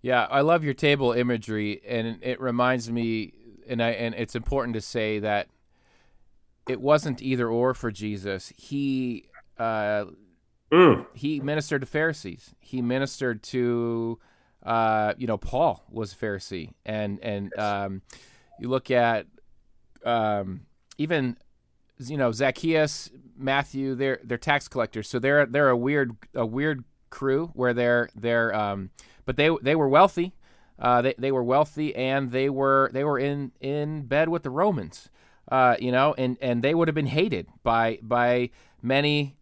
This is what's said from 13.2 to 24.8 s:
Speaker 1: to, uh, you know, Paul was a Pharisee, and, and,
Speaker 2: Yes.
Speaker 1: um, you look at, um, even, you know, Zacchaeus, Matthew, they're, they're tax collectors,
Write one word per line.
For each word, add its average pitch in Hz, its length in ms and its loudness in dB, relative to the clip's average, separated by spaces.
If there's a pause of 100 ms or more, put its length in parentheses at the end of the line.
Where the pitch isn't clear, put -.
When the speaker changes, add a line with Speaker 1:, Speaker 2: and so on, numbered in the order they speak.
Speaker 1:
to, 117 760 -2 (460)
uh, 110 520 0
you 123 120 -6
know, 107 100 0
Paul 127 540 -2
was 110 200 -8
a - 40 -20
Pharisee, 95 580 -8 (100)
and, 107 380 -6
and, 101 340 -8
Speaker 2:
Yes. 104 80 -4
Speaker 1:
um, 101 380 -4 (580)
you 117 80 -10
look 131 220 -4
at, 117 380 2 (760)
um, 107 580 0 (360)
even, 147 400 -2 (640)
you 127 180 -8
know, 127 140 2
Zacchaeus, 147 800 0 (260)
Matthew, 135 580 -2
they're, 135 280 -2
they're 117 160 -6
tax 143 280 -2
collectors, 110 400 -4